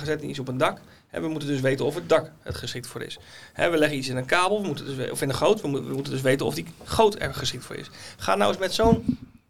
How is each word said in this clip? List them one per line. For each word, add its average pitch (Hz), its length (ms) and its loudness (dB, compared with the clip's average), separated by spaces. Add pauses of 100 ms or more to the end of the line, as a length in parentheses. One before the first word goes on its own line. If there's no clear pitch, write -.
zetten 147 260 -4
iets 143 100 -8
op 127 80 -6
een 127 100 -4
dak. 170 220 2 (300)
En - 120 -6
we 165 60 -2
moeten 151 220 -4
dus 143 120 0
weten 131 240 2
of 147 100 0
het 170 140 -8
dak 156 220 4 (100)
het - 140 -10
geschikt 127 320 -8
voor - 140 -12
is. - 180 -12 (340)
Hè, - 160 2
we 170 80 2
leggen 151 200 4
iets 131 100 -4
in 127 100 -4
een 127 80 -4
kabel, 185 360 2
we 190 60 -4
moeten 127 180 -6
dus 135 100 -8
we-, 127 160 -4
of 135 100 -6
in 139 80 0
een 131 60 0
goot, 208 260 4
we - 60 -4
mo-, 139 160 -2
we 120 100 -6
moeten 139 200 -6
dus 131 80 -4
weten 135 240 2
of 147 100 0
die 165 100 -6 (180)
goot 214 380 4
er 143 120 -4
geschikt 127 320 -6
voor - 100 -12
is." - 140 -10 (280)
Ga - 180 2
nou 202 160 4
eens 190 80 -4
met 185 140 -2
zo'n 220 120 4 (640)